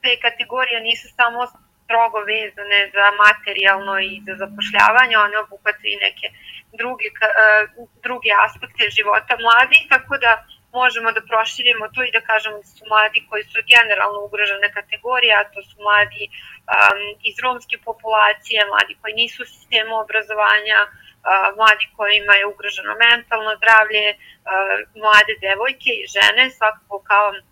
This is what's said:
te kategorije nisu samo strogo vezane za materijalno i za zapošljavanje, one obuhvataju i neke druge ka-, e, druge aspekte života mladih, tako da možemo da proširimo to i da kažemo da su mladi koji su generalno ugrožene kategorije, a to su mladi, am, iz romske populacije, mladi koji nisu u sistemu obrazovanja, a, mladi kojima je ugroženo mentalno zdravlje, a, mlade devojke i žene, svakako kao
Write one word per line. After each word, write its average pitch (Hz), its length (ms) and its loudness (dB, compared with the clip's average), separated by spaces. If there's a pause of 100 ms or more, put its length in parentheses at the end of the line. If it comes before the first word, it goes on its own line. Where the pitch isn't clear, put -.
te 254 160 0
kategorije 240 600 -4
nisu 226 300 -8
samo 240 300 -2 (400)
strogo 226 400 0
vezane 202 600 -4 (140)
za 202 120 4 (100)
materijalno 196 800 2
i 190 140 -4 (140)
za 190 100 -12
zapošljavanje, 208 840 2
one 208 200 2
obuhvataju 208 540 -6
i 196 140 -6
neke - 220 -6 (460)
druge 233 360 -8
ka-, 214 260 -2
e, 220 100 4 (580)
druge 240 260 -6 (160)
aspekte - 440 -8
života 208 460 -2
mladih, 233 540 2
tako 262 280 0
da 240 140 2 (420)
možemo 240 380 -2
da 226 100 -6
proširimo 226 680 -2
to 247 140 -12
i 247 100 -4
da 226 100 -2
kažemo 214 360 -4
da 202 100 -20
su - 180 -20
mladi 214 400 0
koji 214 180 -8
su - 160 -8 (120)
generalno 208 500 2
ugrožene 202 500 -4
kategorije, 233 640 -2
a 208 160 0
to 202 100 -16
su - 160 -20
mladi, 208 460 -2 (400)
am, 202 360 2 (220)
iz 214 180 -8
romske 247 380 -6
populacije, 220 880 -2
mladi 202 300 0
koji 214 180 -12
nisu 226 260 -6
u 247 140 -14
sistemu 226 420 -4
obrazovanja, 214 840 0
a, 208 80 0 (680)
mladi 214 360 2
kojima 208 440 0
je 196 100 2
ugroženo 202 500 -8
mentalno 233 600 0
zdravlje, 214 540 4
a, 208 60 -8 (800)
mlade 214 460 4
devojke 226 520 -4
i 220 140 -10
žene, 208 420 2
svakako 214 500 -4
kao 208 280 2 (240)